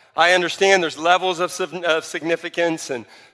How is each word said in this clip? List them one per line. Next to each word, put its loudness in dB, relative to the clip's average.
I 6
understand 2
there's -4
levels 0
of -2
sig-, -8
of 0
significance, -4
and -8